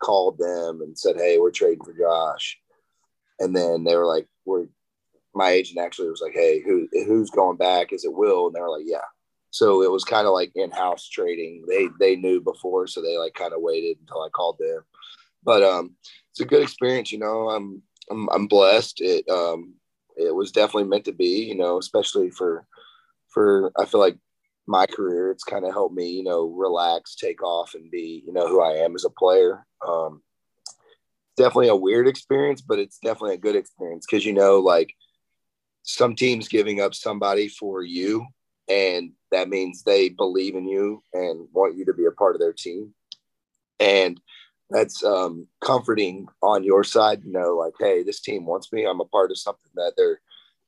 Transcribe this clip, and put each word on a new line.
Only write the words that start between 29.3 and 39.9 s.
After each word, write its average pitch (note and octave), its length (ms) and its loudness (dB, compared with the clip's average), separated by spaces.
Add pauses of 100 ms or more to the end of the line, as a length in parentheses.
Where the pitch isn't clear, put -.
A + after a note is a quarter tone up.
Um, D#2+ 360 -6 (1160)
definitely B2 300 6
a G#2 80 6
weird A2 320 2
experience, C3+ 520 0
but A#2 180 -4
it's G2+ 200 -6
definitely G#2+ 380 -4
a - 20 -8
good G2+ 180 0
experience E2+ 480 -8
'cause, G2+ 220 -2
you G#2+ 80 -2
know, G2 240 6
like, F2 340 4 (920)
some A#2+ 320 0
teams A#2+ 340 -2
giving G#2 340 0
up G2 120 -2
somebody G#2 540 -2
for G2 340 -10
you, F#2+ 440 -6 (420)
and F#2 440 0 (180)
that F#2 180 0
means F#2 340 -6
they G2 260 4